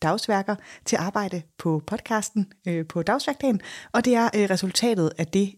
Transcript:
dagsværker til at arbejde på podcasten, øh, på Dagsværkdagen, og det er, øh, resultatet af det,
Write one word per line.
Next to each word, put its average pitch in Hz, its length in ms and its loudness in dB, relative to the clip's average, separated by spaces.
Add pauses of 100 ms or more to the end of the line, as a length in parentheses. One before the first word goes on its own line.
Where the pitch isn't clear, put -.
dagsværker 196 520 0 (300)
til - 120 0
at - 60 0
arbejde 190 400 -4 (160)
på 156 280 0
podcasten, 208 680 -2 (160)
øh, 165 180 -2
på 170 160 -4
Dagsværkdagen, 262 580 0 (320)
og 233 120 2
det 247 100 4
er, 233 200 4
øh, 208 160 4
resultatet 190 680 2
af 165 80 -2
det, 196 320 0